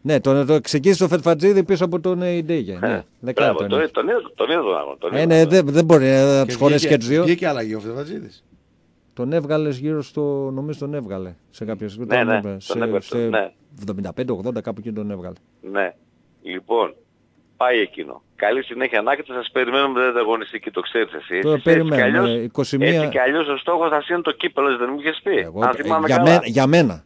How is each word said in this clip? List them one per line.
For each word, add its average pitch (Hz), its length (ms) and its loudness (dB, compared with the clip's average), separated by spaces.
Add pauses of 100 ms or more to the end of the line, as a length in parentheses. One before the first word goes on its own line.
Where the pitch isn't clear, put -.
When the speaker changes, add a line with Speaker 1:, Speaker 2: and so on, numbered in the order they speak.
Speaker 1:
Ναι, 147 180 2
τον, 135 260 4
το 151 160 4
ξεκίνησε 165 420 2
το 170 60 2
Φετφατζίδη 170 540 4
πίσω 185 220 2
από 175 140 -4
τον, 180 220 -2
ε, 180 100 -2
Ιντέγια. 151 520 -2
Speaker 2:
Ε, 110 40 -2
Speaker 1:
Ναι, 101 160 -2 (160)
δεκάρι 120 340 0
Speaker 2:
μπράβο, 78 60 -2
Speaker 1:
τον 101 100 -2
Speaker 2:
το, 123 140 0
Speaker 1:
είχε. 156 80 0
Speaker 2:
τον 120 160 -2
είδα, 233 140 0 (140)
τον 117 140 -2
είδα 165 120 0
τον 95 160 0
αγώνα, 71 200 -6
τον 85 160 -6
Speaker 1:
Ε, 139 80 0
Speaker 2:
είδα. 165 40 2
Speaker 1:
ναι, 160 200 6
δεν, 165 220 4
δεν 156 180 2
μπορεί, 156 220 8
ε, 135 160 6
να 139 160 4
Speaker 3:
Και 135 60 4
Speaker 1:
τους 123 100 -4
χωρέσει 143 220 4
Speaker 3:
βγήκε, 151 160 2
Speaker 1:
και 139 60 4
τους 113 80 -4
δύο. 156 160 2
Speaker 3:
βγήκε 175 240 2
αλλαγή 113 280 -4
ο 107 40 -8
Φετβατζίδης. 139 640 -12 (720)
Speaker 1:
Τον 127 200 -4
έβγαλες 151 440 0
γύρω 147 240 -2
στο, 139 520 -4
νομίζω 143 260 -8
τον 143 140 -8
έβγαλε 95 400 -8 (160)
σε - 160 -12
κάποια 104 240 -6
στιγμή. 110 180 -10
Speaker 2:
Ναι, 120 100 0
Speaker 1:
Τον 120 100 2
Speaker 2:
ναι, 110 80 2
Speaker 1:
έβγαλε 101 220 -4
Speaker 2:
τον 98 40 -14
Speaker 1:
σε, - 180 -6
Speaker 2:
έβγαλε, 107 220 -2
Speaker 1:
σε - 160 -8
Speaker 2:
ναι. 110 340 -2 (280)
Speaker 1:
εβδομήντα 98 340 -8
πέντε, 127 180 -6
ογδόντα, 110 300 -6
κάπου 110 180 -10
εκεί 110 120 -10
τον 104 200 -8
έβγαλε. 90 240 -12 (260)
Speaker 2:
Ναι. 95 320 -4 (480)
Λοιπόν, 92 540 -2 (640)
πάει 123 220 2
εκείνο. 73 420 -6 (140)
Καλή 120 280 -2
συνέχεια, 120 380 -4
Νάκη, 139 200 -2 (100)
σας 123 200 -10
περιμένουμε 127 580 0
την 120 80 -2
αγωνιστική, 113 540 -4
το 90 100 -6
ξέρεις - 320 -4
εσύ. 87 260 -6
Speaker 1:
Το 147 120 0
Speaker 2:
Έτσι, 139 120 0
Speaker 1:
περιμένουμε, 160 380 2
Speaker 2:
έτσι 123 100 2
κι - 60 2
αλλιώς, 117 280 0
Speaker 1:
είκοσι 135 320 -4
μία. 131 100 2
Speaker 2:
έτσι 151 220 2
κι - 100 -2
αλλιώς 147 280 0
ο 143 100 -4
στόχος 170 320 0
θα 151 200 0
είναι 175 120 -2
το 160 100 -2
κύπελο, 139 460 -2
δεν 123 160 -2
μου 147 60 -6
είχες 156 240 -6
πει. 185 140 0
Speaker 1:
Εγώ, 92 260 -4
Speaker 2:
Αν 123 140 4
Speaker 1:
ε, - 60 -8
Speaker 2:
θυμάμαι 160 240 0
Speaker 1:
για 131 80 4
Speaker 2:
καλά. 165 140 4
Speaker 1:
μέ-, 170 160 6
για 131 220 2
μένα. 139 380 2